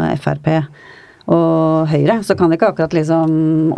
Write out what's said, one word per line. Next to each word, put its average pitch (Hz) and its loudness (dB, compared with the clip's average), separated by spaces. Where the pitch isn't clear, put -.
F 143 -6
R 147 -4
P 160 0
og 160 2
Høyre, 156 0
så 202 -2
kan 175 2
de 165 0
ikke 196 0
akkurat 160 -2
liksom 160 0